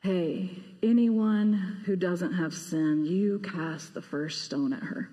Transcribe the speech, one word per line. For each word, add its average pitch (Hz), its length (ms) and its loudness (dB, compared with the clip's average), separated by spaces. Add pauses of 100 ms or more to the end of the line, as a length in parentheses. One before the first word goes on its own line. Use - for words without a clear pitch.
Hey, 180 460 0 (340)
anyone 220 680 4 (320)
who 196 100 0
doesn't 180 380 0
have 160 220 -2
sin, 156 500 0
you 202 360 2
cast 160 520 -8
the 151 80 -8
first 147 440 -6
stone 139 280 -2
at - 100 -4
her. - 300 -6